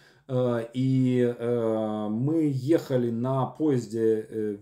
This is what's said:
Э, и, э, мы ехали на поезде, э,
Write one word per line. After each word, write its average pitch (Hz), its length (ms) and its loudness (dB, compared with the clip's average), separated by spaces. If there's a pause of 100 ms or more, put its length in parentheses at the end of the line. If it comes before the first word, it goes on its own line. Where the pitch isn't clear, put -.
(280)
Э, 123 460 0
и, 131 460 2 (180)
э, 110 720 -2
мы 151 420 0
ехали 127 580 0
на 127 360 -2
поезде, 113 800 0
э, 107 340 -4